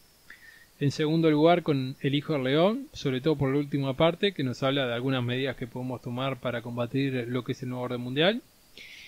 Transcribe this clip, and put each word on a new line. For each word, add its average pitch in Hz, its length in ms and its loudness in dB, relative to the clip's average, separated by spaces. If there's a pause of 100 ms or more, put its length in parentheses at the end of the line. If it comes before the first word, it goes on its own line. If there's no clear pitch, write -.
(800)
En 143 120 2
segundo 160 400 2
lugar 160 320 6
con 135 400 -2
El 139 120 0
hijo 147 200 -2
del 135 100 0
león, 185 480 2
sobre 127 300 -4
todo 156 140 2
por 139 140 0
la 139 60 2
última 139 400 -2
parte, 170 360 2
que 151 120 -4
nos 123 180 -4
habla 139 240 2
de 120 60 -2
algunas 127 300 0
medidas 123 340 -2
que 135 100 -8
podemos 127 360 -8
tomar 127 340 -4
para 120 240 -4
combatir 120 680 -2
lo 127 140 -2
que 131 100 -6
es - 100 -6
el 131 80 -6
nuevo 123 140 -6
orden 123 180 -4
mundial. 156 400 0 (640)